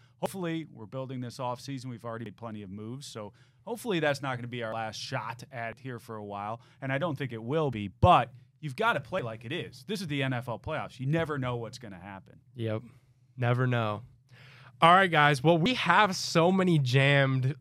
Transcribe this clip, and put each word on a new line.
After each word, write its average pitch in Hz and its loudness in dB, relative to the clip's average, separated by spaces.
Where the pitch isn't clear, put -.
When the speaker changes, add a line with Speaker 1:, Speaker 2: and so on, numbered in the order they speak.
Speaker 1:
hopefully 165 -4
we're 110 -16
building 131 -8
this 120 -10
offseason. 123 -6
We've 120 -12
already 117 -8
made 98 -14
plenty 107 -12
of 95 -14
moves, 113 -12
so 107 -12
hopefully 214 -4
that's 147 0
not 131 -4
gonna 120 -8
be 120 -6
our 110 -6
last 113 -6
shot 117 -8
at 117 -10
here 123 -10
for 113 -14
a 107 -12
while, 104 -8
and 135 -4
I 139 0
don't 151 -2
think 131 -6
it 113 -8
will 143 0
be, 104 -6
but 151 6
you've 143 -10
gotta 220 0
play 175 -6
like 113 -10
it 117 -8
is. 135 -10
This 208 -6
is 185 -8
the 143 -2
N 131 -2
F 120 -6
L 110 -6
playoffs. 131 -8
You 127 -4
never 156 0
know 127 -4
what's 110 -10
gonna 98 -14
happen. 95 -16
Speaker 2:
Yep. 110 -4
Never 123 2
know. 113 0
All 170 8
right, 190 6
guys. 147 4
Well, 170 6
we 214 4
have 185 4
so 170 2
many 185 4
jammed 135 4